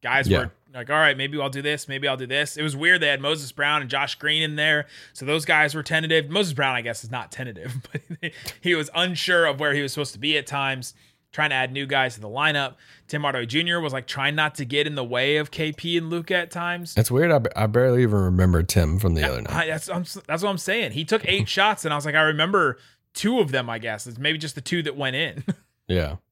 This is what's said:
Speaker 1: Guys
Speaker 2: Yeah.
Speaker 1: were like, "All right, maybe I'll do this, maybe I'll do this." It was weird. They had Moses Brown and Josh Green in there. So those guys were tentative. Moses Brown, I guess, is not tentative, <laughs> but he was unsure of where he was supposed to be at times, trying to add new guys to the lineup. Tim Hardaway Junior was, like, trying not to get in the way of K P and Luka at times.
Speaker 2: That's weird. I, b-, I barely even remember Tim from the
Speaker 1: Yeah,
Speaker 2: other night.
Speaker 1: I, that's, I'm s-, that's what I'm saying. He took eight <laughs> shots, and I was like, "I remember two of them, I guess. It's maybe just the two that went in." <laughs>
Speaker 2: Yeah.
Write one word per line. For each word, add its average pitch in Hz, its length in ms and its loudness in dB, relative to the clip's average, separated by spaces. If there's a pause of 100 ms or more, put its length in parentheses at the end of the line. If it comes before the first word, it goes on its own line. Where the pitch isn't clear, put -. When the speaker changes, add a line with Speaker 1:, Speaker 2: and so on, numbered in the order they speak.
Speaker 1:
Guys 127 280 2
Speaker 2:
Yeah. 92 80 6
Speaker 1:
were 85 140 -2 (220)
like, 123 160 -12
"All 143 80 2
right, 147 200 6
maybe 143 240 -4
I'll 139 80 0
do 135 120 -8
this, 147 280 -4
maybe 135 180 -2
I'll 135 80 2
do 127 120 -8
this." 143 280 -2
It 151 80 -4
was 151 120 0
weird. 170 260 2
They 151 80 2
had 139 100 0
Moses 143 320 -4
Brown 147 300 0
and 131 80 -8
Josh 139 260 -2
Green 151 280 -2
in 151 120 -4
there. 151 300 2 (260)
So - 140 -12
those 151 180 0
guys 151 320 2
were 156 80 -6
tentative. 160 460 0
Moses 180 240 0
Brown, 131 220 0
I 120 60 -2
guess, 113 220 -6
is 113 80 -12
not 123 220 -8
tentative, 120 400 -10 (160)
<laughs> - 20 -20
but 156 400 -8 (300)
he 180 140 2
was 156 200 -4
unsure 175 500 2
of 143 140 0
where 147 140 0
he 143 80 0
was 139 100 -4
supposed 147 220 -6
to 101 60 -18
be 151 180 0
at 143 100 -4
times, 135 460 -6 (400)
trying 151 160 0
to 139 60 -2
add 131 180 0
new 139 140 -6
guys 131 280 0
to 107 60 -16
the 107 80 -12
lineup. 139 460 -2 (320)
Tim 151 140 -4
Hardaway 135 240 -2
Junior 170 340 0
was, 151 140 -4
like, 127 120 -6
trying 139 300 -2
not 151 200 0
to 143 100 -6
get 143 200 0
in 151 100 -4
the 135 80 -4
way 127 340 0
of 151 120 -2
K 156 220 -4
P 170 260 -2
and 165 120 -2
Luka 170 260 -2
at 170 160 -2
times. 175 420 -6
Speaker 2:
That's - 160 2
weird. 151 220 4
I, 147 80 6
b-, 113 160 0
I 107 120 0
barely 123 360 6
even 104 160 4
remember 90 440 6
Tim 87 360 4
from 98 160 4
the 78 60 2
Speaker 1:
Yeah, 69 80 2
Speaker 2:
other 64 140 -4
night. - 100 -6
Speaker 1:
I, 160 140 0
that's, 156 220 -6
I'm 175 120 -4
s-, 180 260 -10
that's 165 160 -2
what 202 60 2
I'm 190 80 -2
saying. 190 340 -2
He 156 140 -4
took 220 220 0
eight 196 220 2
<laughs> - 80 -2
shots, 202 280 2
and 156 80 0
I - 20 0
was 147 100 -2
like, 151 100 -2
"I 156 60 6
remember 156 560 2 (360)
two 240 260 0
of 156 120 2
them, 127 180 -2
I 113 100 -4
guess. 110 280 -6
It's 117 120 -14
maybe 151 180 0
just 151 180 -8
the 143 60 -10
two 170 220 -2
that 151 120 -4
went 131 200 -2
in." 143 340 -4
<laughs> - 40 0 (360)
Speaker 2:
Yeah. 85 280 0 (140)